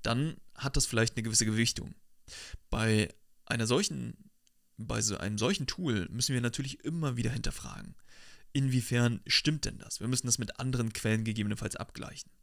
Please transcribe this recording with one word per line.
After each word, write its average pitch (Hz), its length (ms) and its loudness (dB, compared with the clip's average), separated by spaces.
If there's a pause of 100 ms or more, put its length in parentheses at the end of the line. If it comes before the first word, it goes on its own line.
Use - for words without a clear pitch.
dann 127 340 0 (180)
hat - 220 -4
das 135 100 4
vielleicht 113 300 2
eine 113 80 -2
gewisse 113 220 4
Gewichtung. 110 500 2 (720)
Bei 110 420 4 (340)
einer 117 200 0
solchen, 127 640 0 (460)
bei 113 240 -2
so 104 180 0
einem 104 200 -2
solchen 135 280 0
Tool 117 440 -2
müssen 127 240 -2
wir 123 60 2
natürlich 135 440 -4
immer 151 320 -2
wieder 120 140 0
hinterfragen, - 680 -6 (560)
inwiefern 123 720 2
stimmt - 380 2
denn 110 140 -6
das? - 200 -10
Wir 110 80 -6
müssen 123 200 0
das 117 120 2
mit 120 220 -6
anderen 123 320 0
Quellen 110 320 2
gegebenenfalls 107 500 -2
abgleichen. - 560 -10 (120)